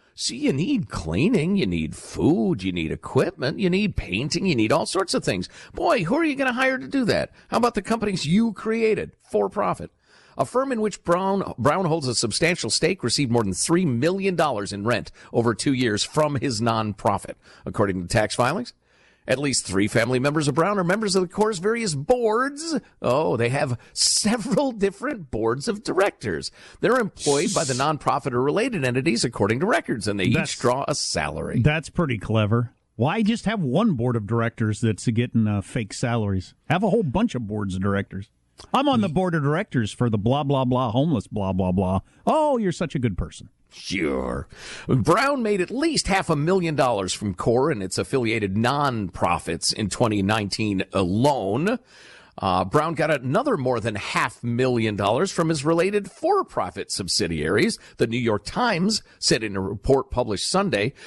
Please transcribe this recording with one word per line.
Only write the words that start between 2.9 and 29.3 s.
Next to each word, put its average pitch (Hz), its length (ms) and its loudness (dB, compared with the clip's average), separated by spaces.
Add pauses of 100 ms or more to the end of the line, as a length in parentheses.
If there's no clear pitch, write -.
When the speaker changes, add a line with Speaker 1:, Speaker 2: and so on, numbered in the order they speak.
Speaker 1:
equipment, 143 680 -2
you 185 100 0
need 190 280 0
painting, 175 480 -4
you 175 100 2
need 110 160 2
all 156 140 2
sorts 359 280 -2
of 226 100 -2
things. 95 260 -2 (240)
Boy, 320 320 0
who 190 100 0
are 330 80 0
you 302 120 -2
gonna 262 180 -2
hire 262 240 0
to 262 100 -10
do 269 180 0
that? 92 260 0 (180)
How - 80 0
about 226 180 2
the 208 60 -2
companies 208 440 -2
you 208 280 2
created, 220 580 0 (180)
for 202 200 0
profit? 190 420 -4 (460)
A 131 80 0
firm 269 260 0
in 233 80 0
which 214 240 -2
Brown, 185 540 0
Brown 151 280 2
holds 151 220 0
a 120 80 -2
substantial 139 540 0
stake 180 340 0
received 123 280 0
more 117 120 4
than 98 100 -2
three 175 320 2
million 175 520 0
dollars 123 340 -2
in 101 140 -6
rent 113 260 -2 (220)
over 117 200 2
two 139 200 0
years 120 320 0
from 151 300 0
his 127 260 -2
nonprofit, 110 760 -2 (300)
according 95 360 0
to 87 60 -6
tax 107 260 0
filings. 151 400 -2 (560)
At 127 100 2
least 139 260 -2
three 98 220 2
family 120 320 2
members 147 300 0
of 131 60 0
Brown 185 240 2
are 185 40 2
members 190 320 0
of 190 60 2
the 180 80 0
Corps' 208 300 0
various 214 360 -2
boards. 247 840 0 (240)
Oh, 147 360 2
they 117 120 2
have 135 280 -2 (160)
several 247 800 0
different 196 580 -4
boards 113 380 -2
of 214 140 -4
directors. 127 680 -2 (300)
They're 220 160 4
employed 180 560 0
by 135 100 0
the 123 120 -2
nonprofit 139 580 0
or 123 80 2
related 175 420 0
entities, 135 400 0
according 120 360 0